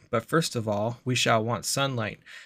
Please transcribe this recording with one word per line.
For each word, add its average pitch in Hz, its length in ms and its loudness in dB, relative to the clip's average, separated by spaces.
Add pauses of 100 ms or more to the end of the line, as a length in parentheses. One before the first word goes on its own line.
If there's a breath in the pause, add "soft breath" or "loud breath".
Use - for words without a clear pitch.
(100)
But 113 160 0
first 160 280 2
of 110 140 -2
all, 107 380 -2
we 127 80 0
shall 117 280 4
want 113 220 -2
sunlight. 131 560 -2 (260 loud breath)